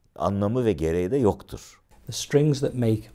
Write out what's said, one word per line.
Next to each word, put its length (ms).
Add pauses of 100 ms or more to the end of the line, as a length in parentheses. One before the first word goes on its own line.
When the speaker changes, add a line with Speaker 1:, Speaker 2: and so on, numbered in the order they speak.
(160)
Speaker 1:
anlamı 480
ve 80
gereği 380
de 60
yoktur. 680 (240)
Speaker 2:
The 60
strings 480
that 140
make 280 (120)